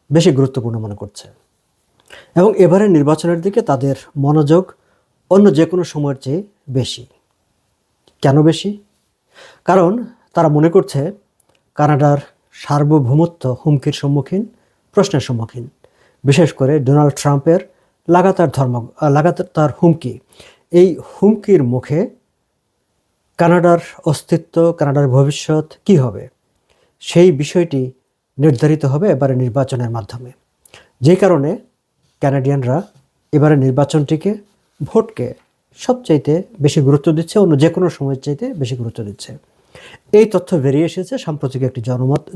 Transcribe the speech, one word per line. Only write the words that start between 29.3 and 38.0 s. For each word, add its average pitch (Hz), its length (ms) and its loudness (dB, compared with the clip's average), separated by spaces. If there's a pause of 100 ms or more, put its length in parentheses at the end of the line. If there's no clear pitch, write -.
নির্বাচনের 123 540 -4
মাধ্যমে। 120 420 -12 (680)
যে 156 160 4
কারণে 180 420 0 (640)
কানাডিয়ানরা 139 600 -2 (500)
এবারে 151 240 4
নির্বাচনটিকে, 143 800 0 (500)
ভোটকে 139 500 -4 (420)
সবচাইতে 170 680 -2 (180)
বেশি 147 200 0
গুরুত্ব 143 320 2
দিচ্ছে, 165 260 -4
অন্য 170 200 2
যে 156 100 4
কোনো 175 200 -2
সময়ের 139 320 -8